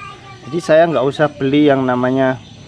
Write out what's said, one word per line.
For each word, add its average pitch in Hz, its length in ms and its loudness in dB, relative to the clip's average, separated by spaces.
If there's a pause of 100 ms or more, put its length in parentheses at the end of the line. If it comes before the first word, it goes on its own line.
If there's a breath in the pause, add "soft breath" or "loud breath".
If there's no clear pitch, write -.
(460)
Jadi 151 160 -8
saya 160 240 4
nggak 139 160 -2
usah 143 240 0
beli 143 400 0
yang 135 160 2
namanya 127 560 0 (300)